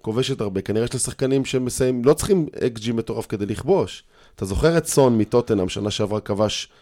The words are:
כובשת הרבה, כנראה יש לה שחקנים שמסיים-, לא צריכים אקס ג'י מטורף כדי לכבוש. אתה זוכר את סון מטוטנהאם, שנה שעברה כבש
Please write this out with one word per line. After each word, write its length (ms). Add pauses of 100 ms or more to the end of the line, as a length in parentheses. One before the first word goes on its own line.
כובשת 400
הרבה, 200
כנראה 220
יש 100
לה 60
שחקנים 460
שמסיים-, 600
לא 80
צריכים 320 (200)
אקס 160
ג'י 100
מטורף 360
כדי 180
לכבוש. 580 (320)
אתה 100
זוכר 320
את 80
סון 320
מטוטנהאם, 520
שנה 220
שעברה 280
כבש 500 (120)